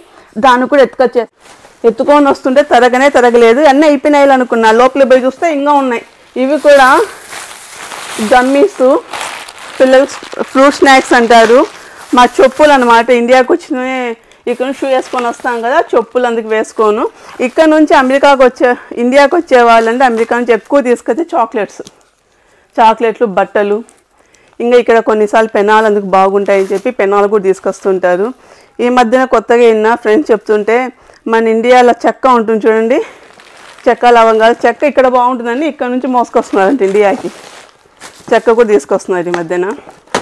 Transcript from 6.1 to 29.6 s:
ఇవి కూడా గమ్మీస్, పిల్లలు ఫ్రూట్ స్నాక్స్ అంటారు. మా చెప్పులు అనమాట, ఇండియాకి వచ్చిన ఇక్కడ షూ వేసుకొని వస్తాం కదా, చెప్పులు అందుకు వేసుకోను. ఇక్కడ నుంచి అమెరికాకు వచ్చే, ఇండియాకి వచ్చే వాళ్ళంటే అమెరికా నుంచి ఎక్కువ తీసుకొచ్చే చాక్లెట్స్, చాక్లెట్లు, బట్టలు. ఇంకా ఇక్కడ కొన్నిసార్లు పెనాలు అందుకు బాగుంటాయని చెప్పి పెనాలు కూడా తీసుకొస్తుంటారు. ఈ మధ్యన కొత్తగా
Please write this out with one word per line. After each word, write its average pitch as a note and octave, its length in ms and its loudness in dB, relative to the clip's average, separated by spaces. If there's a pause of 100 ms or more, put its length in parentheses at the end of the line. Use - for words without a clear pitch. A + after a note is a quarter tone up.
ఇవి C#4 240 -2
కూడా C#4 220 4 (1500)
గమ్మీస్, C#4 480 0 (960)
పిల్లలు C4 280 2 (440)
ఫ్రూట్ C#4 300 2
స్నాక్స్ C4+ 400 2
అంటారు. A#3 380 4 (580)
మా B3 60 4 (140)
చెప్పులు D4 400 2
అనమాట, A#3+ 320 2 (140)
ఇండియాకి B3 320 2
వచ్చిన D#4+ 240 -6 (720)
ఇక్కడ B3 180 -6 (100)
షూ D4 140 -8
వేసుకొని B3+ 380 -4
వస్తాం A#3+ 340 -8
కదా, B3 140 -2 (160)
చెప్పులు B3 360 -4
అందుకు A3+ 240 -6
వేసుకోను. G#3+ 500 -2 (420)
ఇక్కడ D#4+ 260 0
నుంచి D#4 300 2
అమెరికాకు C#4 460 2
వచ్చే, B3 220 -2 (320)
ఇండియాకి C4+ 360 2
వచ్చే D4 200 2 (140)
వాళ్ళంటే A3+ 380 0
అమెరికా A3+ 300 -2
నుంచి A#3+ 180 -2
ఎక్కువ C#4+ 300 -2
తీసుకొచ్చే A#3+ 360 -4 (100)
చాక్లెట్స్, A3+ 480 -6 (960)
చాక్లెట్లు, A3+ 500 0 (100)
బట్టలు. G3+ 400 -2 (840)
ఇంకా B3 180 2
ఇక్కడ A3+ 160 0 (100)
కొన్నిసార్లు A3 480 0
పెనాలు G#3+ 320 0
అందుకు G#3 260 -2
బాగుంటాయని G3 560 0
చెప్పి G3+ 200 -6 (100)
పెనాలు G3+ 320 0
కూడా G#3 160 -2
తీసుకొస్తుంటారు. F#3 760 -2 (580)
ఈ - 20 0 (120)
మధ్యన B3 260 2 (100)
కొత్తగా A#3+ 360 2